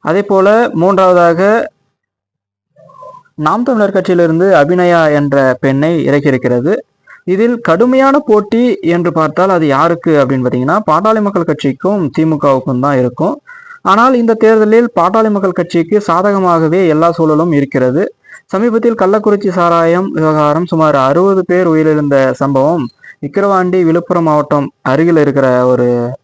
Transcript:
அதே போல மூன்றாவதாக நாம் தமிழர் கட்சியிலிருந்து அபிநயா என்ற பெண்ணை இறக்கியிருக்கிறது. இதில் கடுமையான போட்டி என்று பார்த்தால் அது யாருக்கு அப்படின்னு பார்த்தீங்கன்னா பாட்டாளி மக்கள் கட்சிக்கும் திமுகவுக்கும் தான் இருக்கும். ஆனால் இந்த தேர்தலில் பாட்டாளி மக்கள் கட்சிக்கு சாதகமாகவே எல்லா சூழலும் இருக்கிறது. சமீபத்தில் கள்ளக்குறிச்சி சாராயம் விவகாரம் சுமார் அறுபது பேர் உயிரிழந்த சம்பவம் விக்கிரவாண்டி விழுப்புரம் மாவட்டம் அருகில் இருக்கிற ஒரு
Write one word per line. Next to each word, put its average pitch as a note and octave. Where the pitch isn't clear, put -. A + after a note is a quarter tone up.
அதே F3+
போல G3
மூன்றாவதாக F3+
நாம் E3
தமிழர் G#3+
கட்சியிலிருந்து F3
அபிநயா F3
என்ற D3
பெண்ணை C#3
இறக்கியிருக்கிறது. C3+
இதில் A3
கடுமையான B3+
போட்டி G#3+
என்று E3+
பார்த்தால் E3
அது D#3+
யாருக்கு D#3+
அப்படின்னு C3
பார்த்தீங்கன்னா B2+
பாட்டாளி G#3
மக்கள் G3+
கட்சிக்கும் E3
திமுகவுக்கும் C#3
தான் C#3
இருக்கும். B2+
ஆனால் A#3
இந்த A#3
தேர்தலில் A3
பாட்டாளி G#3+
மக்கள் G3
கட்சிக்கு E3+
சாதகமாகவே F3+
எல்லா D#3
சூழலும் E3
இருக்கிறது. C#3
சமீபத்தில் A3+
கள்ளக்குறிச்சி G3+
சாராயம் E3+
விவகாரம் D#3
சுமார் D#3
அறுபது F3+
பேர் F3+
உயிரிழந்த D3+
சம்பவம் C#3
விக்கிரவாண்டி F#3
விழுப்புரம் E3+
மாவட்டம் D3
அருகில் D#3
இருக்கிற C3+
ஒரு B2